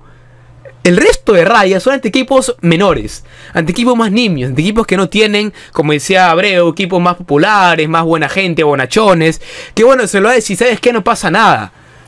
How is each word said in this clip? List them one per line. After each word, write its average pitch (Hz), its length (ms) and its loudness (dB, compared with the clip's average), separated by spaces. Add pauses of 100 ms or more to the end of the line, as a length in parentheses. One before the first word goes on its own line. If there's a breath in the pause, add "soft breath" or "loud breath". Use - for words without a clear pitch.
(840 soft breath)
El 180 140 4
resto 285 340 2
de 170 120 4
rayas 190 380 2
son 269 120 0
ante 262 120 -6
equipos 254 540 0
menores, 165 640 0 (280 loud breath)
ante 170 200 -2
equipos 240 240 0
más 226 160 0
nimios, 180 380 -2
ante 131 120 -2
equipos 214 240 -2
que 185 100 -2
no 190 120 0
tienen, 208 440 -2 (200 loud breath)
como 151 180 -2
decía 180 400 2
Abreu, 180 380 0
equipos 180 340 -2
más 175 140 0
populares, 175 720 0
más 165 160 0
buena 160 240 -2
gente, 175 340 -2
bonachones, 160 800 0 (320 loud breath)
que 208 80 0
bueno, 254 240 4
se 202 140 -2
lo 196 60 2
va 240 80 2
a - 20 2
decir, 220 200 -2
¿sabes 226 240 0
qué? 240 120 0
No 226 100 -2
pasa 208 260 -2
nada, 160 440 0 (360 soft breath)